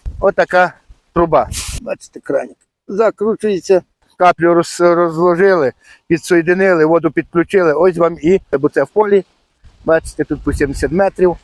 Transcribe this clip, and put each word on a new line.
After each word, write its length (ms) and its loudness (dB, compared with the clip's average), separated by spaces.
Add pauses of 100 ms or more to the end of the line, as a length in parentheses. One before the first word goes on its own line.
(200)
отака 520 0 (400)
труба. 360 0 (320)
Бачите, 400 -14
краник 360 -6 (320)
закручується, 960 0 (360)
каплю 360 2
роз-, 400 0
розложили, 800 2 (360)
підсоєдинили, 760 2
воду 260 2
підключили. 640 0
Ось 240 2
вам 260 0
і, 180 2 (120)
бо 160 0
це 140 -2
в 60 -4
полі. 360 0 (600)
Бачите, 400 -2
тут 200 -8
по 80 -2
сімдесят 400 -4
метрів, 500 0